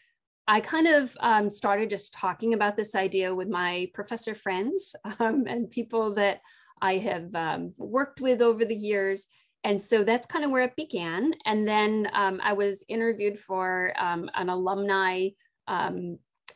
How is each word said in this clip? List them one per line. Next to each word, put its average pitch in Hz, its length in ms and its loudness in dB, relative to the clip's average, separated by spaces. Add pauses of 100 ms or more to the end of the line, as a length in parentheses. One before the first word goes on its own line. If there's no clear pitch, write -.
(460)
I 214 140 6
kind 320 260 2
of, 294 340 4
um, 214 280 4
started 202 420 0
just 196 220 -8
talking 233 420 0
about 208 220 2
this 208 180 -4
idea 190 400 0
with 185 140 -2
my 180 460 -2
professor 214 400 -8
friends, 208 600 -2 (100)
<laughs> 214 160 -10
um, 226 260 2
and 240 240 -4
people 226 440 -2
that 202 260 2 (420)
I 190 160 2
have, 185 360 -4
um, 165 440 -4
worked 262 420 -4
with 254 220 2
over 233 220 4
the 220 100 -2
years. 196 520 -2 (380)
And 208 160 0
so 208 240 2
that's 240 220 2
kind 311 180 -4
of 285 60 0
where 254 140 4
it 247 120 -4
began. 220 580 -2 (120)
And 214 200 2
then, 214 460 2
um, 190 300 0
I 208 100 0
was 202 360 -2
interviewed 214 500 -2
for, 185 600 -2
um, 175 360 -2
an 180 160 -2
alumni, 190 800 0 (400)
um, 180 500 -4 (380)